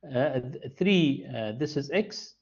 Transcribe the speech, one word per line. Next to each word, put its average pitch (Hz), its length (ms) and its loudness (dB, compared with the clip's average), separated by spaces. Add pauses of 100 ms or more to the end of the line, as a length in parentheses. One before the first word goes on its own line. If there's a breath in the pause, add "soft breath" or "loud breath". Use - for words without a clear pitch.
uh, 135 360 0
th-, 131 360 -10
three, 175 560 4
uh, 110 200 -4
this 143 240 -2
is 139 140 -4
X - 500 -2